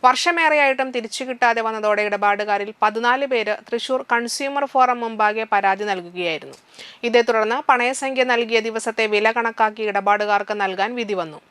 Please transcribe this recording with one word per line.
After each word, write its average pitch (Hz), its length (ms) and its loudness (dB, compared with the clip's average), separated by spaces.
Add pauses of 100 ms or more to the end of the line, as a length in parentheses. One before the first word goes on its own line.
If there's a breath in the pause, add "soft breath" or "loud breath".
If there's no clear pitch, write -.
വർഷമേറെയായിട്ടും 277 920 2
തിരിച്ചു 226 280 -8
കിട്ടാതെ 240 440 0
വന്നതോടെ 214 400 0
ഇടപാടുകാരിൽ 202 640 0 (100)
പതിനാല് 240 500 2
പേര് 214 240 0 (120)
തൃശൂർ 254 340 -4 (100)
കൺസ്യൂമർ 277 640 -2
ഫോറം 247 300 4
മുമ്പാകെ 220 480 0
പരാതി 196 380 2
നൽകുകയായിരുന്നു. 175 680 -6 (520 loud breath)
ഇതേ 240 200 6
തുടർന്ന് 226 400 0
പണയസംഖ്യ 262 640 2
നൽകിയ 233 360 2
ദിവസത്തെ 220 360 -2 (120)
വില 214 200 4
കണക്കാക്കി 226 540 -2
ഇടപാടുകാർക്ക് 208 720 0
നൽകാൻ 190 280 -2 (100)
വിധി 208 200 -4
വന്നു. 156 180 -8 (120)